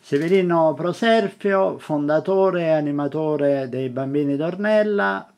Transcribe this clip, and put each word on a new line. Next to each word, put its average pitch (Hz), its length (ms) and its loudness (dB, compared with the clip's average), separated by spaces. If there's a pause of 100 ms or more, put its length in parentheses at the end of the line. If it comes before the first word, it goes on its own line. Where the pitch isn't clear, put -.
(120)
Severino 165 600 2
Proserpio, 190 1040 0
fondatore 170 840 0
e 160 80 0
animatore 147 960 0
dei 131 180 -4
Bambini 139 480 -2
d'Ornella, 196 880 0 (120)